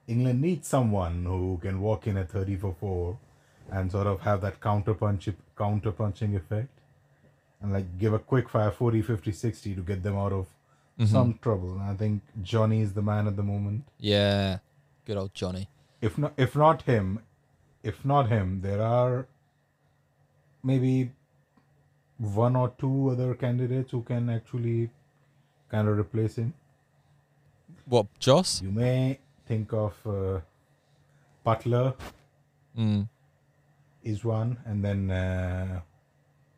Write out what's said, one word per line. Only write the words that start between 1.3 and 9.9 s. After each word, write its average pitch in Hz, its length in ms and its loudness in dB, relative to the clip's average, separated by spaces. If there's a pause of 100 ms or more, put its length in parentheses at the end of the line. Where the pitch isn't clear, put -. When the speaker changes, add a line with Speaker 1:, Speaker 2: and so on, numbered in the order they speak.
Speaker 1:
can 95 200 -4
walk 107 260 -2
in 98 100 0
at 95 140 -4
thirty 98 240 -2
for 92 240 -4
four 90 400 -4 (520)
and 92 200 -2
sort 101 160 0
of 101 140 -2
have 104 200 0
that 98 180 -6
counterpunch-, 104 760 0 (220)
counterpunching 104 800 -2
effect 107 340 -4 (920)
and, 101 120 -2
like, 92 240 -4
give 107 160 2
a 107 60 2
quick 127 280 0
fire 107 240 2
forty, 113 300 2
fifty, 107 300 -2
sixty 104 440 -6
to 95 60 -6
get 92 220 -4